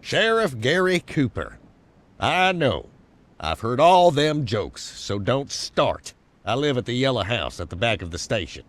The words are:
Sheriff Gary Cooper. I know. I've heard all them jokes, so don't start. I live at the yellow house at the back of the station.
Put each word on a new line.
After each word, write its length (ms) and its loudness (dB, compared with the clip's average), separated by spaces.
Sheriff 580 0
Gary 400 2
Cooper. 580 -4
I 320 2
know. 380 -2
I've 200 -4
heard 200 -4
all 320 8
them 340 0
jokes, 380 -4
so 360 -8
don't 320 -2
start. 640 -2
I 100 -2
live 220 0
at 80 -2
the 80 -4
yellow 300 0
house 360 -4
at 100 -8
the 60 -10
back 260 0
of 100 -10
the 80 -8
station. 500 -6